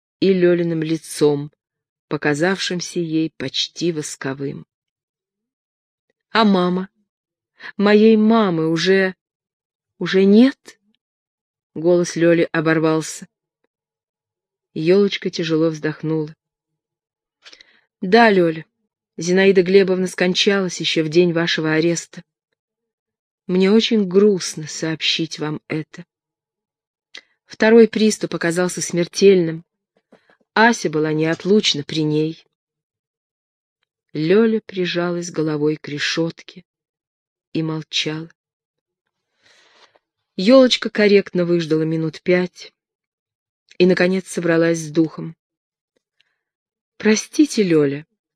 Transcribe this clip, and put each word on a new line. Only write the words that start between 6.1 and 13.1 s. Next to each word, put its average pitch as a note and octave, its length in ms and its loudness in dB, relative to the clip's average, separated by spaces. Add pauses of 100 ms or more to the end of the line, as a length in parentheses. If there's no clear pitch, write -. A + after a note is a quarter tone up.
«А A3 140 2
мама? F3+ 420 0 (880)
Моей G#3 400 4
мамы G#3+ 540 2
уже... F#3 460 0 (840)
уже F#3 240 0
нет?» G#3+ 560 2 (960)
Голос F3 400 0
Лёли E3 360 2
оборвался. D#3+ 760 -2 (1500)